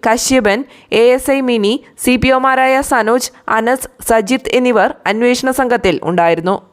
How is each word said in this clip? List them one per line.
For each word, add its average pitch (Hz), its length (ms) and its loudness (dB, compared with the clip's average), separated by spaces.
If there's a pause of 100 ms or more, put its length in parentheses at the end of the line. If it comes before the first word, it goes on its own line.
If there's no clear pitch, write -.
കശ്യപൻ, 226 520 0 (420)
എ - 20 4 (120)
എസ് 269 200 -2
ഐ - 20 -2 (100)
മിനി, 220 260 0 (300)
സി 254 100 2 (100)
പി 262 140 2
ഒമാരായ 262 380 2 (160)
സനോജ്, 240 400 0 (260)
അനസ്, 240 320 -2 (200)
സജിത്ത് 226 500 0
എന്നിവർ 240 300 2 (220)
അന്വേഷണ 247 380 0 (100)
സംഘത്തിൽ 233 380 0 (120)
ഉണ്ടായിരുന്നു. 170 460 0 (160)